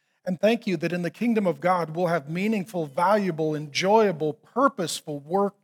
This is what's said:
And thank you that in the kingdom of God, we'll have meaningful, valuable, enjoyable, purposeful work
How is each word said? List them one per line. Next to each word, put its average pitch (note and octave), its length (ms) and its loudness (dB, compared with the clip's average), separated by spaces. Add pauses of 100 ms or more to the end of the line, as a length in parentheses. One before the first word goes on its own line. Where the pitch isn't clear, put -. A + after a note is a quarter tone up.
(260)
And F#3 160 -4
thank A3+ 260 2
you F#3 100 0
that D#3+ 140 -4
in F3+ 120 -2
the E3+ 60 -4
kingdom A3 380 0
of D#3+ 140 -2
God, E3+ 340 0
we'll F3+ 120 0
have D#3 220 -2
meaningful, F#3 560 -2
valuable, E3+ 720 0
enjoyable, D#3 800 0
purposeful E3+ 840 -4
work F#3+ 340 -2 (100)